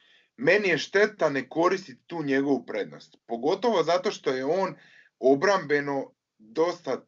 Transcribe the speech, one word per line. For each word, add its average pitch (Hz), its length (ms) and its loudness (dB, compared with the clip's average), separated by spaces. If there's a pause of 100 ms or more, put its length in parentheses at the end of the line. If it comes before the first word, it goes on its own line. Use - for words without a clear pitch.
(380)
meni 185 300 2
je 160 100 2
šteta 196 500 0
ne 135 200 -4
koristiti 180 540 -2
tu 165 200 -10
njegovu 135 400 0
prednost. 85 600 -10
Pogotovo 180 580 0
zato 175 280 0
što - 200 -6
je 131 140 -2
on 175 300 -2 (460)
obrambeno 143 840 2 (360)
dosta 135 560 -2 (120)